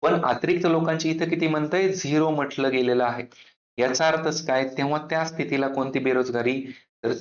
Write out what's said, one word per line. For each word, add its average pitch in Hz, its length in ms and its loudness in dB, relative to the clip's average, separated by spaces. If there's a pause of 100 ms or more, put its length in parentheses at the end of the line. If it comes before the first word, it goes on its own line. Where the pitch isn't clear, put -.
पण 170 200 2
अतिरिक्त 170 440 0
लोकांची 160 440 2
इथं 160 180 -2
किती 165 200 0
म्हणतंय, 156 400 0
झिरो 156 420 0
म्हटलं 139 400 -2
गेलेलं 123 340 2
आहे. 120 200 -2 (540)
याचा 131 300 2
अर्थच 160 380 0
काय, 135 180 2
तेव्हा 147 460 -2
त्या 160 140 0
स्थितीला 139 440 -2
कोणती 135 300 -2
बेरोजगारी, 127 640 0 (420)
तर 117 160 0